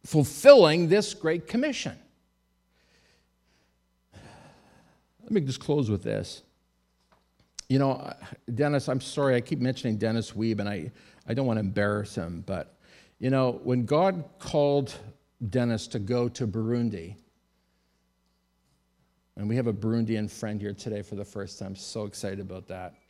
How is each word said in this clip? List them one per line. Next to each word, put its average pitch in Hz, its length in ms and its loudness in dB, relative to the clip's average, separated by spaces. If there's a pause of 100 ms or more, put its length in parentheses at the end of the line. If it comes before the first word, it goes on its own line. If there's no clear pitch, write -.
fulfilling 170 800 8
this 208 240 2
great 165 340 -2
commission. 240 480 -4 (3250)
Let 226 80 -18
me 202 120 4
just 131 180 -4
close 143 300 0
with 101 120 0
this. 104 380 -6 (1300)
You 135 100 4
know, 135 320 0 (440)
Dennis, 143 340 0
I'm 135 140 -2
sorry, 139 320 0
I 120 80 2
keep - 160 -6
mentioning 123 400 -2
Dennis 113 340 -2
Weeb, 107 260 -2
and 101 120 -4
I, 92 200 -8 (380)
I 113 60 -2
don't 135 120 0
want 113 120 0
to - 20 0
embarrass 104 540 0
him, 85 320 -6
but, 90 320 -8 (400)
you 127 100 -4
know, 131 340 0
when 123 220 0
God 170 400 2 (140)
called 143 560 0 (560)
Dennis 117 380 0
to 123 100 -8
go 120 320 -2
to 120 160 -6
Burundi, 110 720 -4 (2250)
and 101 140 -8
we 113 40 0
have 123 120 0
a 113 60 0
Burundian 107 580 -2
friend 104 320 -8
here 104 100 -6
today 104 300 -8
for - 120 -14
the 98 120 -8
first - 320 -12
time, 95 180 -10
so 107 300 -10
excited 98 340 -8
about 92 280 -14
that. 92 260 -12 (160)